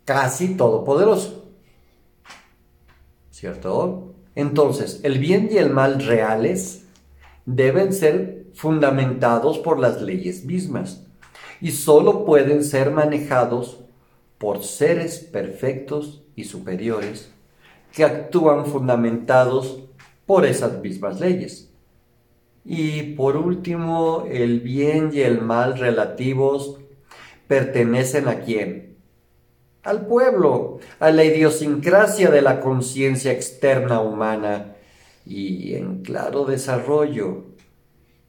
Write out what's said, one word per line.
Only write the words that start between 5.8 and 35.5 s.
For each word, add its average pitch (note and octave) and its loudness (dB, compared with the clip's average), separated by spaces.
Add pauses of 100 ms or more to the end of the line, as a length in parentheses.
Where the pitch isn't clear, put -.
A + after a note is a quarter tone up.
reales A2 0 (640)
deben C3 2
ser E3+ 0
fundamentados C3+ 0
por D#3 0
las B2 0
leyes F#2 -6
mismas C3+ -8 (540)
y E3 -4
solo - 4
pueden D3 4
ser C#3 0
manejados C3+ -2 (580)
por G2+ -4
seres E3 -2
perfectos C3+ -8 (140)
y G#2 -12
superiores G2+ -8 (640)
que D#3 4
actúan D3 2
fundamentados B2+ 0 (420)
por F3+ 4
esas G#2 -2
mismas F#2+ -8
leyes. - -4 (920)
Y D3+ -4
por C#3 0
último, E3 -2
el A#2+ 0
bien D3 0
y C#3+ -2
el A#2+ 2
mal A#2+ 0
relativos C3 -2 (720)
pertenecen B2+ 2
¿a A2+ -2
quién? G2+ -6 (840)
Al G3+ -4
pueblo, G#3+ 2 (220)
a D#3+ 6
la D#3+ 6
idiosincrasia D#3 4
de D3 6
la C3+ 2
conciencia C3 -2
externa A#2+ 0
humana G#2+ -4 (500)
y F#2+ -8